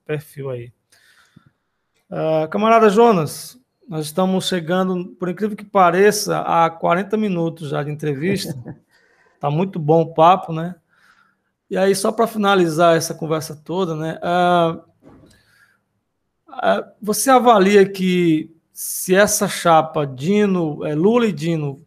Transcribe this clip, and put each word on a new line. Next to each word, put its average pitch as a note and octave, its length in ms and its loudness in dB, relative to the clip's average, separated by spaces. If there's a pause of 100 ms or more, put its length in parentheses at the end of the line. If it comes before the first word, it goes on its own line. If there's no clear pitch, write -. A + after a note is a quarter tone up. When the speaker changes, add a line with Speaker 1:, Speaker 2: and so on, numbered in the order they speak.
Speaker 1:
perfil D3 460 -10
aí. A#2+ 220 -12 (1400)
Ah, D#3 400 -2
camarada A3 400 4
Jonas, G3 680 0 (320)
nós D#3 180 -8
estamos F#3 420 -2
chegando, F#3 680 -4
por F3 120 -8
incrível G3+ 280 -6
que - 80 -16
pareça, F3+ 760 2
a E3 280 2
quarenta F3 480 -2
minutos E3+ 520 -4
já D3 160 -4
de D3+ 80 -8
entrevista. D#3 600 -4
Speaker 2:
<laughs> C3 240 -14 (600)
Speaker 1:
Tá C#3+ 100 -4
muito F3+ 300 -4
bom D#3+ 240 2
o D#3+ 100 -4
papo, E3+ 400 4
né? E3+ 220 -8 (960)
E F#3+ 60 -6
aí, G3 180 2
só G3 160 -2
pra A3+ 160 0
finalizar F3 680 2
essa D3+ 180 -4
conversa D#3 400 -6
toda, E3 400 -6
né, D#3+ 280 -6
ah, F3 580 2 (1700)
ah, G3+ 520 -6
você G#3 280 -6
avalia G#3 580 6
que F3+ 640 0 (220)
se - 420 -4
essa G3+ 320 2
chapa D#3+ 600 0
Dino, E3 800 -2
é, D3+ 100 -4
Lula A3 320 2
e G3+ 60 -2
Dino D3+ 540 -4